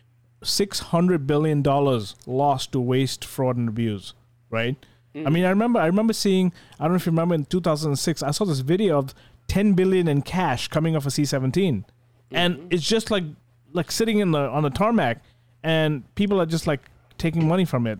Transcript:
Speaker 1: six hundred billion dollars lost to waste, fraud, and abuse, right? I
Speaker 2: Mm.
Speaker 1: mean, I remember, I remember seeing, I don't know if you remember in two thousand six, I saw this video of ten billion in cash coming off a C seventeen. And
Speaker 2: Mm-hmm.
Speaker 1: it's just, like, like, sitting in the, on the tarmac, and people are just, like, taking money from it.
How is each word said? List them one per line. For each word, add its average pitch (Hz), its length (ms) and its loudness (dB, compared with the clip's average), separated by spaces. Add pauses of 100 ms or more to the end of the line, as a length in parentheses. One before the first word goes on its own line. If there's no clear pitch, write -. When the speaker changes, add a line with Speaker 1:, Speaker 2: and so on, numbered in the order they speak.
(420)
Speaker 1:
six - 380 -2
hundred 170 460 0
billion 147 360 0
dollars 139 540 0 (100)
lost 135 460 -2
to 135 80 0
waste, 127 440 -2
fraud, 127 320 -2
and 120 120 -2
abuse, 110 460 -6 (360)
right? 117 240 -2 (400)
I 143 40 -12
Speaker 2:
Mm. 151 140 -2
Speaker 1:
mean, 170 120 2
I 180 60 4
remember, 226 280 2
I 160 80 2
remember 208 280 2
seeing, 185 380 2 (280)
I 139 40 -6
don't 165 80 2
know 185 40 2
if 175 100 0
you 170 60 0
remember 165 240 2
in 147 80 -2
two 185 160 -2
thousand 156 360 0
six, - 280 -2
I 139 80 -2
saw 214 120 -2
this 151 160 -2
video 165 380 2
of 135 160 -4 (320)
ten 202 280 4
billion 185 340 2
in 143 140 2
cash 160 440 -2
coming 160 300 0
off 139 100 -2
a 139 60 -2
C 147 120 0
seventeen. 135 600 0 (480)
And 175 240 0
Speaker 2:
Mm-hmm. 156 160 -18
Speaker 1:
it's 175 160 -2
just, 220 220 0
like, 196 140 0 (480)
like, 170 200 -4
sitting 220 260 2
in 190 140 2
the, 151 80 2
on 139 240 0
the 143 60 2
tarmac, 185 520 0 (400)
and 156 400 0 (120)
people 202 260 0
are 165 60 0
just, 160 200 -4
like, 147 140 -2 (380)
taking 165 300 0
money 180 180 2
from 123 200 0
it. 107 120 -4